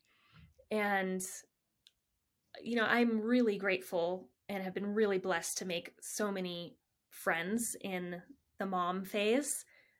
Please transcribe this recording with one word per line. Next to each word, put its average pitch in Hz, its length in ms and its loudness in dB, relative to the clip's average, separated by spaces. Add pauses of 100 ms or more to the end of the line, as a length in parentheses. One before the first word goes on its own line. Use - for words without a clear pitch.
(720)
And, 196 520 0 (1400)
you 233 140 -2
know, 220 80 4
I'm 226 360 4
really 226 380 4
grateful 185 680 0 (200)
and 196 140 -4
have 185 120 -6
been 202 200 -4
really 202 240 4
blessed 185 400 -2
to 196 60 -6
make 175 360 -4
so - 300 -4
many 180 460 -6 (340)
friends 190 680 -2
in 180 420 -6 (360)
the 202 80 -2
mom 185 380 0
phase. 220 600 0 (360)